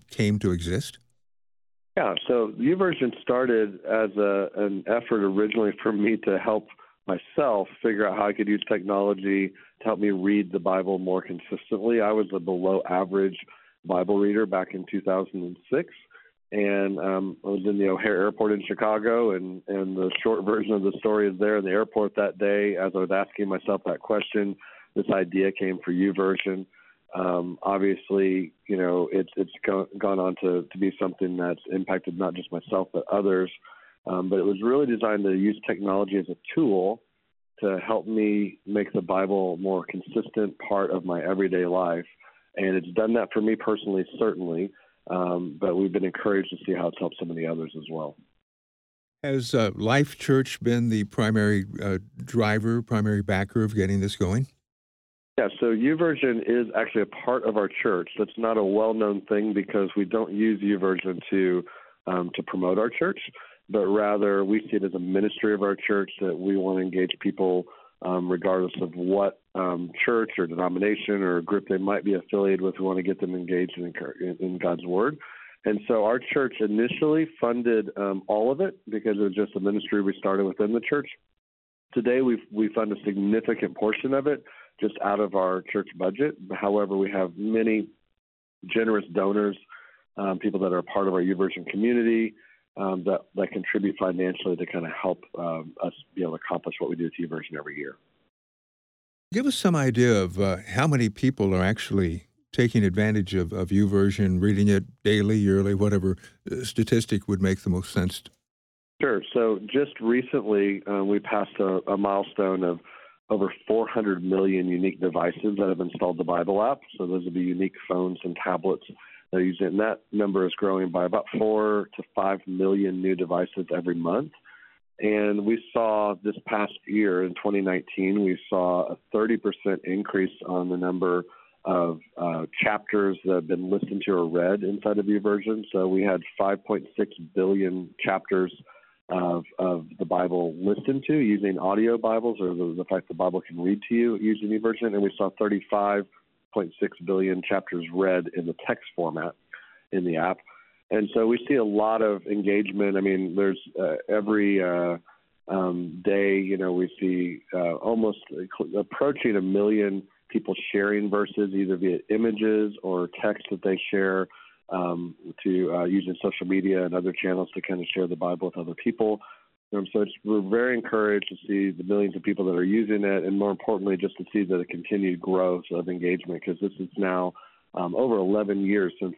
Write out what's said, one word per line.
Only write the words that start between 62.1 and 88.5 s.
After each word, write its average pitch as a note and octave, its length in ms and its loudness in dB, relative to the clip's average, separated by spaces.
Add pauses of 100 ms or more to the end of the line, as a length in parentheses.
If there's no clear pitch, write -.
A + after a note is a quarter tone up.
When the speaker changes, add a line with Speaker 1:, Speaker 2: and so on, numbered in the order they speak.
Speaker 2:
to F#2 80 -8
promote F#2 380 0
our A2 100 0
church, F3+ 300 -2 (500)
but G2 160 2
rather G2+ 580 2
we G#2+ 180 2
see A2 160 -2
it F#2+ 60 2
as F2+ 120 -2
a F2+ 40 -2
ministry G2 540 0
of G2 80 0
our G2 140 2
church G2 340 0 (120)
that F#2 140 -2
we G2 220 0
wanna F#2 240 0
engage F#2 380 0
people, F#2 460 0 (360)
um, F2+ 300 -2
regardless F#2 500 0
of F2 140 -6
what, F#2+ 440 0 (140)
um, F2+ 380 -4 (120)
church A2+ 360 0
or F2 80 0
denomination F#2 720 0
or F2+ 200 2
group G2 280 -2
they G2 80 2
might G2 260 0
be G2 120 2
affiliated G2 460 0
with. F#2 180 -2
We F#2+ 60 -2
wanna F#2 180 0
get F#2 180 -2
them F#2 140 -4
engaged F2+ 420 -2
in, F2 160 -8 (260)
in, F2+ 200 -6
in F2+ 180 -4
God's F2 300 -2
Word. A2 320 0 (460)
And G#2 220 0
so A2 180 4
our A#2+ 120 2
church C3 440 -2
initially B2 640 2 (120)
funded, A#2 560 0
um, G2 300 -4
all A2 260 2
of C#3 80 -2
it F#3+ 160 -2 (140)
because G#2+ 300 -2
it - 20 2
was F#2+ 140 0
just G2+ 200 -2
a G2 40 -2
ministry G#2 420 0
we F#2+ 160 0
started G2 280 0
within G#2 280 -2
the A#2 60 0
church. C#3+ 300 -4 (840)
Today, B2 280 2
we've, A#2+ 200 2 (100)
we G#2+ 180 0
fund G#2+ 220 -2
a G2+ 40 -2 (100)
significant G#2 720 0
portion A2 380 0
of C3+ 120 0
it D3 180 -2 (360)
just G#2 140 -2 (100)
out G2+ 160 0
of G2+ 140 0
our F#2 300 2 (100)
church G2 140 -2 (100)
budget. G2+ 400 -2 (160)
However, G2+ 420 0
we G2 140 2
have F#2+ 260 -2
many A2 520 0 (800)